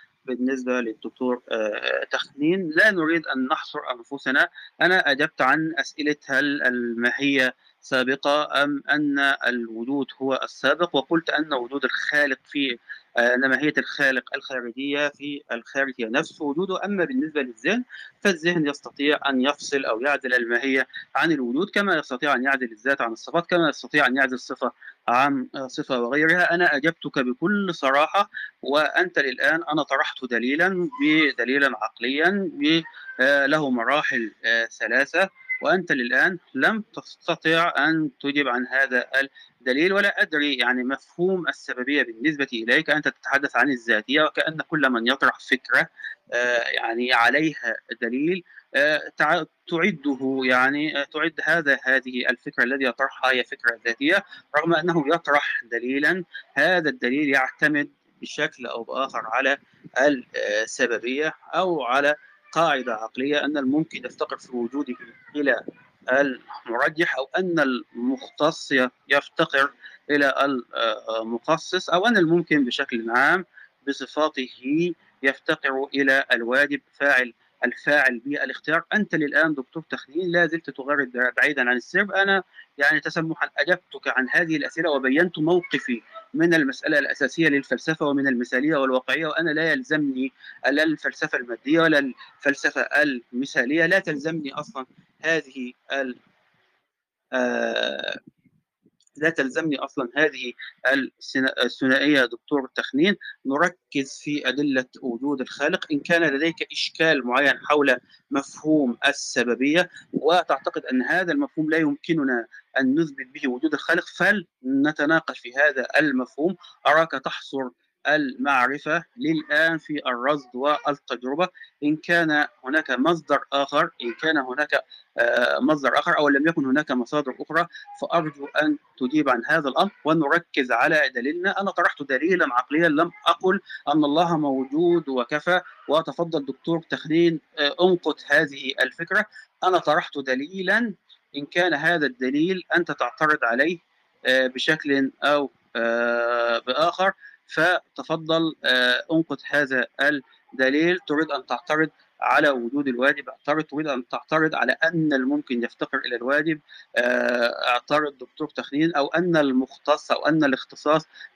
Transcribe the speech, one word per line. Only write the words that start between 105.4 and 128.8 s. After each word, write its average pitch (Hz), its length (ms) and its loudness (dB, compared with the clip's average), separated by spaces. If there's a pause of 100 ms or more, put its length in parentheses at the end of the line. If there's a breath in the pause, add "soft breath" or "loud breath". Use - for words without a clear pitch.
الخالق. 151 500 -4
إن 143 80 0
كان 170 240 2
لديك 156 480 -2
إشكال 151 560 0
معين 131 320 2
حول 143 380 2 (340 soft breath)
مفهوم 143 640 0 (100)
السببية 139 800 0 (240 loud breath)
وتعتقد 156 720 0
أن 127 160 0
هذا 170 320 0
المفهوم 147 360 -2
لا 160 80 2
يمكننا 143 680 0 (320 loud breath)
أن 135 200 4
نثبت 139 340 -4
به 143 160 -4
وجود 143 240 0
الخالق، 165 340 0
فلنتناقش 156 1300 0
في 120 140 -14
هذا 135 340 2 (100)
المفهوم. 147 580 0 (320 loud breath)
أراك 160 240 4
تحصر 131 580 -6 (380)
المعرفة 143 960 0 (140)
للآن 156 600 0
في 151 300 -8
الرصد 131 480 -2
والتجربة. 139 920 -2 (360 loud breath)
إن 151 120 2
كان 156 520 0 (160)
هناك 143 280 -2
مصدر 147 480 0 (140)
آخر، 143 360 0 (140)
إن 117 180 -4
كان 156 160 0
هناك، 139 460 -2 (340 loud breath)
آه، 123 420 2
مصدر 139 400 2
آخر 156 180 0
أو 147 120 4
لم 139 180 4
يكن 160 180 0
هناك 143 260 0
مصادر 131 480 -2
أخرى، 156 280 -2 (340 loud breath)
فأرجو 147 460 -2
أن 151 300 0 (200)